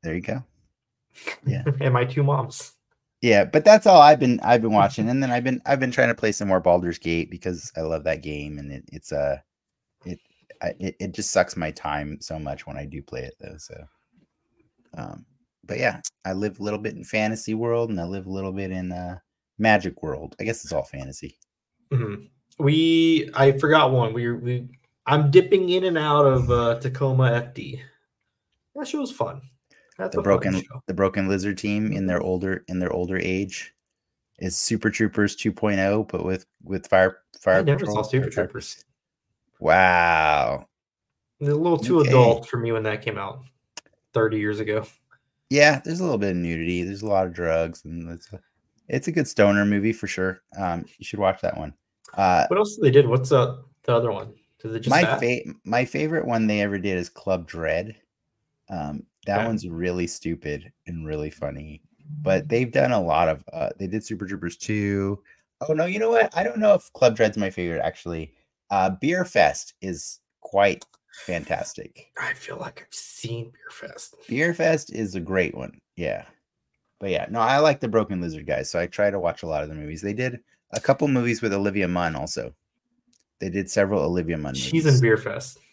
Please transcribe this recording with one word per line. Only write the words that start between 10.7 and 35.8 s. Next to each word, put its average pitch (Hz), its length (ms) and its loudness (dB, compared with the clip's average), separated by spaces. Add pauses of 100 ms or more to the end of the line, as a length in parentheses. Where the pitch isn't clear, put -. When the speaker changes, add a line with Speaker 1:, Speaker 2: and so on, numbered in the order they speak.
Speaker 1:
it, 95 220 -8
it 95 140 -6
just - 180 -6
sucks - 240 0
my 80 160 -6
time 73 480 -8
so - 180 -12
much 73 300 -10
when 73 80 -14
I 73 100 -12
do 73 160 -14
play 64 200 -12
it 64 180 -16
though. - 180 -18
So, - 240 -20 (1160)
um, - 280 -14 (380)
but - 140 -8
yeah, 92 240 -2 (240)
I 95 80 -4
live 98 260 -4
a 101 40 -8
little 104 160 -4
bit 107 160 -8
in - 100 -16
fantasy 110 480 -4
world, 117 380 -2
and 92 100 -4
I - 20 -6
live 92 220 -8
a 95 60 -10
little 95 200 -6
bit 95 200 -8
in, 90 200 -6
uh, 90 280 -10 (380)
magic 101 460 2
world. 76 380 -8
I - 20 -6
guess 113 220 -6
it's - 80 -10
all 73 100 -2
fantasy. 69 540 -14 (540)
Speaker 2:
Mm-hmm. 107 340 -4 (340)
We, 165 760 4
I 139 180 6
forgot 147 380 4
one. 120 220 2
We, 120 200 -2
we, 120 340 -6 (400)
I'm 147 240 4
dipping 185 380 6
in 185 160 2
and 175 120 2
out 147 280 4
of, 127 260 4
uh, 120 280 2
Tacoma 131 520 2
F 120 220 -2
D. - 280 -12 (960)
That 302 120 -10
show 302 120 -6
was 269 120 -6
fun. - 300 -6 (560)
That's 95 180 -6
Speaker 1:
The 107 60 0
Speaker 2:
a - 20 -6
fun - 0 -
Speaker 1:
Broken, 95 380 2
Speaker 2:
show. - 260 -16
Speaker 1:
the 95 60 -6
Broken 95 340 0
Lizard 98 300 -2
team 104 340 -2
in 98 160 -2
their 90 120 0
Speaker 2:
Mm-hmm. - 80 -4
Speaker 1:
older, 92 400 -4
in 92 120 -4
their 90 140 -2
older 90 240 -4
age 92 560 -4 (680)
is 92 180 -6
Super 113 320 0
Troopers 104 460 0
two - 160 -2
point 104 280 -2
oh, 101 300 0